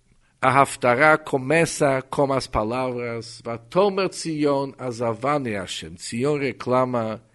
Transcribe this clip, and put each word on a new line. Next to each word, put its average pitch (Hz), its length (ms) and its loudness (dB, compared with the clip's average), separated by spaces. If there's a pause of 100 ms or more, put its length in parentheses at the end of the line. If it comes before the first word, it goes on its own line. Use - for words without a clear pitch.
(400)
a 131 200 6
Haftarah 139 580 4
começa 139 840 0
com 139 300 0
as 131 160 -2
palavras 120 960 -4
"Vatomer 185 640 0
Tzion 147 680 -2
azavani 120 760 -2
Hashem". 87 420 -8
Tzion 135 420 -4
reclama, 123 880 -2 (120)